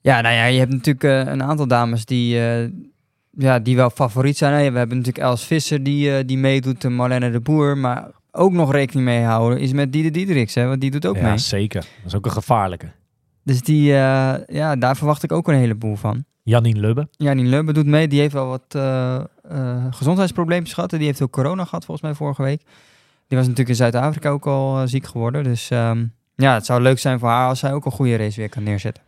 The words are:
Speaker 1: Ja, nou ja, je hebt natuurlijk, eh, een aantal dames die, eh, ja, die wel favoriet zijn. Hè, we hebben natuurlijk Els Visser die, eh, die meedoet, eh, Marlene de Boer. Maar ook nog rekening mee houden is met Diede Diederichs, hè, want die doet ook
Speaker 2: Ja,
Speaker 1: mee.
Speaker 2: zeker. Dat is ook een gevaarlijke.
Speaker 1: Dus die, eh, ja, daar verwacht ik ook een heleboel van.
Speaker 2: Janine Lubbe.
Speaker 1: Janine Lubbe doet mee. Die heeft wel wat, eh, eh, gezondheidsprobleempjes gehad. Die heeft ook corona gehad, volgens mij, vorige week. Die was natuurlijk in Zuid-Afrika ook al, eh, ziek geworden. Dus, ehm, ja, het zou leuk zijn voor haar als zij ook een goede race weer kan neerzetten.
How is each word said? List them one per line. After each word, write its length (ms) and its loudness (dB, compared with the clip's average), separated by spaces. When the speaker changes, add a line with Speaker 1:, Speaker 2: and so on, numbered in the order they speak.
Speaker 1:
Ja, 200 4
nou 140 2
ja, 100 2
je 140 2
hebt 140 2
natuurlijk, 320 -2
eh, 280 2
een 100 -2
aantal 240 -2
dames 380 0
die, 440 0
eh, 200 -2
ja, 280 2
die 180 2
wel 140 4
favoriet 460 0
zijn. 160 2
Hè, 200 2
we 60 -2
hebben 180 -2
natuurlijk 280 -4
Els 200 0
Visser 380 -2
die, 340 0
eh, 100 -2
die 120 -2
meedoet, 460 0
eh, 60 0
Marlene 400 0
de 100 -2
Boer. 380 2
Maar 320 -4
ook 220 2
nog 200 2
rekening 340 2
mee 180 2
houden 340 2
is 140 0
met 200 0
Diede 180 2
Diederichs, 440 0
hè, 120 2
want 140 -2
die 100 0
doet 160 -4
ook 100 -2
Speaker 2:
Ja, 120 0
Speaker 1:
mee. 100 2
Speaker 2:
zeker. 420 -2
Dat 260 -16
is 80 -8
ook 120 -2
een 60 -2
gevaarlijke. 540 0
Speaker 1:
Dus 200 0
die, 300 4
eh, 420 2
ja, 300 -2
daar 200 0
verwacht 260 -2
ik 100 -4
ook 160 -2
een 60 4
heleboel 420 0
van. 280 -4
Speaker 2:
Janine 380 2
Lubbe. 300 0
Speaker 1:
Janine 380 0
Lubbe 240 2
doet 140 2
mee. 220 4
Die 120 2
heeft 120 2
wel 140 -4
wat, 220 -8
eh, 460 -2
eh, 480 -4
gezondheidsprobleempjes 840 0
gehad. 160 -4
Die 140 -4
heeft 180 -2
ook 100 -2
corona 320 -2
gehad, 200 -8
volgens 220 -10
mij, 100 -6
vorige 260 -6
week. 180 -2
Die 100 0
was 20 4
natuurlijk 280 0
in 60 2
Zuid-Afrika 560 0
ook 160 -4
al, 340 -2
eh, 60 -2
ziek 200 -4
geworden. 380 -4
Dus, 260 -2
ehm, 340 0
ja, 180 4
het 120 -2
zou 160 2
leuk 160 4
zijn 200 -2
voor 100 -2
haar 200 2
als 100 -2
zij 140 -4
ook 120 -6
een 80 -2
goede 240 0
race 240 -4
weer 80 -6
kan 140 -10
neerzetten. 460 -4